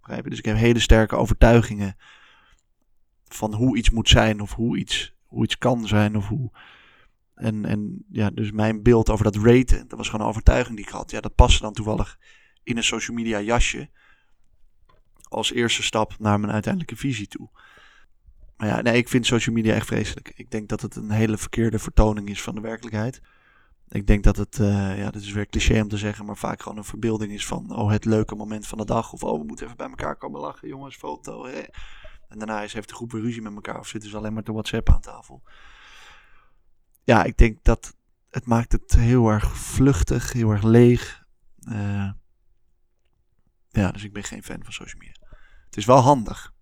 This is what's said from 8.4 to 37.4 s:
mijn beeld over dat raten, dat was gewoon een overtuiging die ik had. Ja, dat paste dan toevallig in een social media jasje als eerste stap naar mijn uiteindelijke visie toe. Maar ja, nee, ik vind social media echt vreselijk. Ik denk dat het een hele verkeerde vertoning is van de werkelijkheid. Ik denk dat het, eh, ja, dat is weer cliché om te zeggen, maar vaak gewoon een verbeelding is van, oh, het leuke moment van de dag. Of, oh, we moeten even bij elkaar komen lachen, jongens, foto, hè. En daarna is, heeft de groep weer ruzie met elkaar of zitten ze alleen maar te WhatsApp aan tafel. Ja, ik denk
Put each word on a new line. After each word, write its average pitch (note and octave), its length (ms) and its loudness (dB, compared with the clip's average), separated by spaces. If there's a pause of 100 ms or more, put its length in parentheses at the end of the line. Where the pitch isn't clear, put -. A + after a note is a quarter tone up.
mijn G#2+ 320 0
beeld A#2 260 6
over G#2 140 0
dat G#2 120 2
raten, A#2+ 520 6
dat - 100 -16
was A2 120 -8
gewoon G#2+ 160 -6
een A2 60 0
overtuiging A#2 460 4
die G#2 80 -12
ik - 60 -16
had. - 200 -12
Ja, G#2+ 100 -8
dat G#2+ 140 -8
paste - 260 6
dan G#2+ 120 -8
toevallig G#2+ 460 -4 (440)
in A#2 140 -6
een A2+ 60 -4
social A#2 340 -4
media A2+ 240 -2
jasje A#2+ 480 0 (1400)
als - 260 -6
eerste A#2 300 -2
stap - 360 -2
naar G#2 200 2
mijn G#2 140 -4
uiteindelijke A2 440 -4
visie A2+ 300 -6
toe. - 220 -16 (1080)
Maar A2 100 -4
ja, A2 140 0
nee, A#2+ 160 2
ik A#2+ 120 0
vind A#2+ 160 2
social A2+ 300 0
media A2 180 2
echt A2 140 0
vreselijk. - 480 -6
Ik - 160 -16
denk G#2+ 180 -8
dat G#2+ 120 -4
het - 140 -10
een A2 160 -8
hele G#2+ 260 2
verkeerde A2+ 420 -2
vertoning G#2+ 500 4
is G2+ 120 -8
van - 140 -10
de G#2+ 60 -8
werkelijkheid. A2 600 -8 (680)
Ik G2 180 -6
denk G#2 160 4
dat G2+ 140 6
het, - 220 -6
eh, G2+ 380 0
ja, G2+ 140 -6
dat G#2 100 -12
is G2 100 -14
weer G2+ 160 -4
cliché A2 340 2
om G#2 60 0
te G#2 100 -6
zeggen, G#2 280 -6
maar G2+ 120 -12
vaak - 240 -6
gewoon - 160 -12
een G#2 60 -14
verbeelding G#2+ 480 -4
is G2+ 140 -10
van, - 300 -8
oh, G#2 160 0
het G#2 140 0
leuke A2 300 2
moment G#2+ 320 -10
van A2 100 -12
de G#2+ 80 -6
dag. A2+ 280 -4
Of, - 100 -12
oh, A2 160 -4
we D2+ 60 -10
moeten C#2+ 200 -12
even - 120 -18
bij C#2+ 120 -10
elkaar D2 260 -8
komen C#3+ 260 -14
lachen, D3 260 -14
jongens, C#3 280 -16
foto, D3 500 -14
hè. C3+ 160 -14 (680)
En - 100 -20
daarna G#2+ 240 -8
is, G#2 120 -12
heeft G#2+ 160 -12
de - 60 -20
groep A#2+ 160 -12
weer A2+ 100 -6
ruzie A#2 200 -6
met G#2 120 -12
elkaar - 260 -12
of - 80 -16
zitten G#2 220 -12
ze G#2+ 80 -12
alleen G#2+ 160 -8
maar A2 100 -8
te - 80 -8
WhatsApp A2 380 0
aan - 120 6
tafel. - 420 -20 (1600)
Ja, A2+ 200 4
ik - 140 -2
denk A2+ 260 4